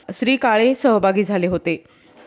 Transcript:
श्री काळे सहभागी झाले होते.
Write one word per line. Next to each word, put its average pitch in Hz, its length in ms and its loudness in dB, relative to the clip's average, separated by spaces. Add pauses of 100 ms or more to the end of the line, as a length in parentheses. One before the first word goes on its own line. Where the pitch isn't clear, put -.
(140)
श्री 254 220 -2
काळे 240 400 2
सहभागी 202 480 2
झाले 180 240 -2
होते. 175 360 -4 (440)